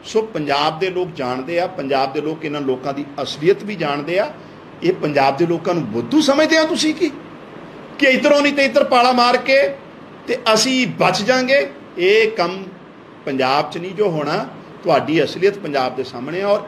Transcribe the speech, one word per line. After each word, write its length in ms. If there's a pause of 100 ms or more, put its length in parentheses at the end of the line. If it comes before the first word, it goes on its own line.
ਸੋ 160
ਪੰਜਾਬ 580
ਦੇ 100
ਲੋਕ 180
ਜਾਣਦੇ 520
ਆ, 80
ਪੰਜਾਬ 460
ਦੇ 80
ਲੋਕ 240
ਇਹਨਾਂ 160
ਲੋਕਾਂ 320
ਦੀ 120 (180)
ਅਸਲੀਅਤ 400
ਵੀ 120
ਜਾਣਦੇ 440
ਆ। 140 (500)
ਇਹ 100
ਪੰਜਾਬ 440
ਦੇ 80
ਲੋਕਾਂ 280
ਨੂੰ 180
ਬੁੱਧੂ 300
ਸਮਝਦੇ 360
ਆ 60
ਤੁਸੀਂ 300
ਕਿ, 180 (880)
ਕਿ 60
ਇੱਧਰੋਂ 360
ਨਹੀਂ 120
ਤੇ 120
ਇੱਧਰ 180
ਪਾਲਾ 280
ਮਾਰ 260
ਕੇ 320 (580)
ਤੇ 100 (160)
ਅਸੀਂ 340
ਬਚ 340
ਜਾਾਂਗੇ? 480 (280)
ਇਹ 340
ਕੰਮ 320 (640)
ਪੰਜਾਬ 460
'ਚ 60
ਨਹੀਂ 140
ਜੋ 180
ਹੋਣਾ। 400 (340)
ਤੁਹਾਡੀ 400
ਅਸਲੀਅਤ 340
ਪੰਜਾਬ 380
ਦੇ 80
ਸਾਹਮਣੇ 380
ਆ 60
ਔਰ 200